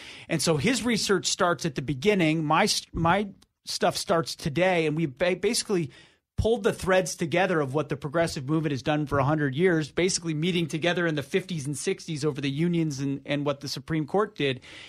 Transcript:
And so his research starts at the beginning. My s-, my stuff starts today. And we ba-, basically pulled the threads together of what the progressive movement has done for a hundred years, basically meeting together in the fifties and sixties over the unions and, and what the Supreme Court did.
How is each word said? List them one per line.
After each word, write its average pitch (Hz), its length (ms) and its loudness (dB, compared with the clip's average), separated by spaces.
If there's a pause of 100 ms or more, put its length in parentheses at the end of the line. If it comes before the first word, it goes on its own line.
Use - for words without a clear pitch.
(280)
And 165 140 -2
so 160 160 2
his 208 260 0
research 208 420 2
starts - 380 0
at 165 100 -2
the - 80 -4
beginning. 156 640 2
My 156 200 4
s-, - 280 0
my 185 360 2 (360)
stuff - 320 0
starts - 400 0
today. 170 480 2
And 151 100 0
we 165 120 0
ba-, 175 300 0
basically 190 540 0 (460)
pulled 220 280 0
the 220 80 4
threads 185 420 2
together 175 460 0
of 135 140 -2
what 147 140 0
the 147 80 -4
progressive 147 520 -2
movement 156 240 0
has 135 100 -4
done 151 240 0
for 143 140 0
a 131 40 4
hundred 147 300 0
years, 160 380 2
basically 175 420 0
meeting 170 320 0
together 170 400 0
in 160 80 0
the 147 80 -2
fifties 180 420 -4
and 139 140 -4
sixties 156 460 -4
over 147 160 -2
the 139 100 -2
unions 160 480 0
and, 139 260 -4
and 143 220 -2
what 143 140 -2
the 147 80 -10
Supreme 156 360 -4
Court 208 300 0
did. 135 260 -2 (280)